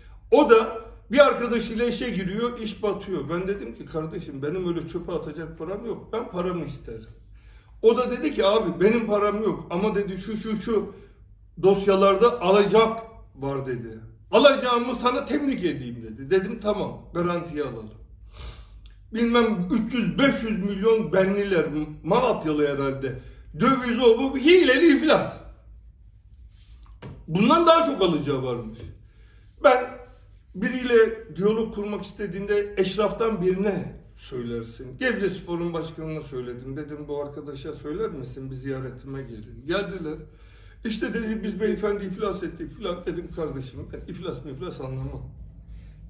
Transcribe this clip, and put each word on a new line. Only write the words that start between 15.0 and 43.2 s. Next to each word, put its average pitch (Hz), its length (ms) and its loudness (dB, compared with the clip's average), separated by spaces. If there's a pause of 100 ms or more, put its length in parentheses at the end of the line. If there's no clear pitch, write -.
temlik 269 380 -2
edeyim," 127 400 -4
dedi. 110 260 -12
Dedim, 190 320 0
"Tamam, 196 400 -4 (120)
garantiye 165 500 -4
alalım." 113 360 -12 (1120)
Bilmem 226 580 2
üç 254 220 0
yüz 202 260 0
beş 269 240 4
yüz 196 200 -2
milyon 202 500 2
benliler, 190 520 2 (380)
Malatyalı 160 640 2
herhalde. 135 520 -4 (400)
Döviz 233 440 2
o 233 140 8
bu, 269 200 0
hileli 294 600 8
iflas. 254 400 2 (1900)
Bundan 262 400 6
daha 330 180 8
çok - 160 0
alacağı 143 420 0
varmış. 117 360 -6 (840)
Ben - 360 4 (560)
biriyle 240 800 2
diyalog 220 400 0
kurmak 202 280 -6
istediğinde 202 760 -4
eşraftan 196 640 0
birine 185 580 -2 (160)
söylersin. 117 840 -10
Gebze 202 320 0
Spor'un 170 440 -6
başkanına 160 480 -8
söyledim. 127 560 -10
Dedim, 147 300 -12
"Bu 147 160 -6
arkadaşa 143 500 -12
söyler 175 360 -6
misin? 131 420 -12
Bir 131 40 -10
ziyaretime 131 680 -8
gelin." 113 460 -16
Geldiler. 170 500 -6 (680)
"İşte," 226 280 -4
dedi, 220 300 -4
"biz 196 180 -4
beyefendi 202 440 -2
iflas 185 380 -6
ettik," 156 340 -10
filan. 175 280 -8
Dedim, 175 300 -8